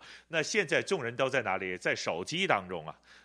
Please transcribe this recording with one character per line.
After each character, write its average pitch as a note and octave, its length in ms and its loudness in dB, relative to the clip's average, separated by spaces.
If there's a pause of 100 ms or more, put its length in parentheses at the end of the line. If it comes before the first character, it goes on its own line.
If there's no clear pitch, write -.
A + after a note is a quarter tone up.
(280)
那 D#3+ 160 0
现 F#3+ 240 0
在 C#3 140 4
众 E3+ 200 0
人 A#2+ 140 -4
都 C3+ 140 2
在 C3 120 2
哪 F#2+ 140 0
里？ F#2 220 -2
在 C#3+ 180 0
手 F2+ 300 -2
机 F3+ 200 -2
当 G#2 220 4
中 E2+ 180 -6
啊。 D#2 80 -8 (320)